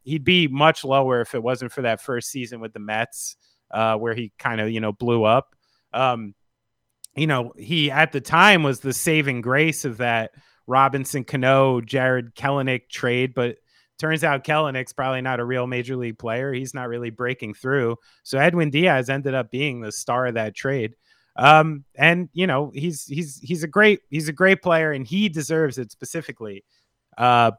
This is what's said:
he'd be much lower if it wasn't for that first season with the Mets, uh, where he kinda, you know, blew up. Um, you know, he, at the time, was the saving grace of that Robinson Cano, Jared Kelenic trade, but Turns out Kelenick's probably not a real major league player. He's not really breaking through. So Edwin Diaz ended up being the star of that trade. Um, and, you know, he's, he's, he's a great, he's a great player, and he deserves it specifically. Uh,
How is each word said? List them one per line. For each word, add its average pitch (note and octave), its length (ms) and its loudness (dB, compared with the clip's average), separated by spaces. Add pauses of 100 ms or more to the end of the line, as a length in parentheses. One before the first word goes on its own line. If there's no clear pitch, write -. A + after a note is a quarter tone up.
he'd C#3 200 -6
be F3 240 4
much D3 360 2
lower C3 360 2
if - 140 -6
it A#2 80 -4
wasn't B2 300 -4
for C3+ 100 -8
that A2+ 180 -2
first A#2+ 300 -8
season A#2+ 300 -10
with A2 120 -12
the A2 60 -16
Mets, G#2+ 580 -6 (340)
uh, A2 260 0
where A2+ 180 -4
he A2+ 240 -10
kinda, A2+ 320 -2
you A2 100 -4
know, G#2+ 120 -2
blew A#2 320 0
up. A#2+ 300 2 (380)
Um, A#2 420 -2 (800)
you D#3 120 0
know, B2+ 320 -2
he, C#3+ 320 0
at D3+ 220 2
the C#3 100 -4
time, F3+ 400 6
was C3+ 180 0
the C3+ 140 -4
saving C#3+ 480 0
grace D3+ 420 0
of A#2 140 -6
that A#2 320 0 (360)
Robinson C3+ 580 2
Cano, C3 580 2
Jared B2+ 520 -2
Kelenic C3+ 540 -4
trade, B2 460 -4
but A#2+ 240 -4 (400)
Turns D#3 260 -2
out C#3+ 200 0
Kelenick's D3 480 -2
probably C3 300 -4
not B2+ 180 -4
a A#2+ 40 -2
real B2 220 -4
major B2+ 300 -6
league A#2+ 220 -8
player. B2 340 -6
He's B2+ 220 -8
not B2+ 140 -8
really A#2 220 -8
breaking A#2+ 440 -6
through. B2+ 420 0 (280)
So C3+ 140 -4
Edwin E3 320 4
Diaz C#3 380 2
ended C3+ 260 -2
up B2 160 -4
being C3 300 -4
the A2 120 -8
star B2+ 340 -2
of A#2 80 -4
that A2 200 -4
trade. C3+ 420 -4 (400)
Um, D3+ 480 6 (100)
and, E3+ 380 2
you F3+ 140 -2
know, C#3+ 280 0
he's, D3 320 -6
he's, D3 340 -8
he's D#3+ 220 -6
a E3+ 60 -6
great, G#3 320 4 (100)
he's D3+ 180 -4
a D#3 40 -6
great F#3 300 2
player, D#3+ 300 2
and C3 140 -6
he G3 220 0
deserves D#3 500 -2
it A#2 140 -8
specifically. A2+ 720 -12 (540)
Uh, A#2+ 400 6